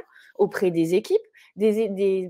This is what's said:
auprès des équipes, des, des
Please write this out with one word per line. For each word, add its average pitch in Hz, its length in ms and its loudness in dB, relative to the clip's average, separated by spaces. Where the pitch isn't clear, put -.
auprès 196 340 0
des 165 240 0
équipes, 214 240 2
des, 214 340 0
des 190 400 -2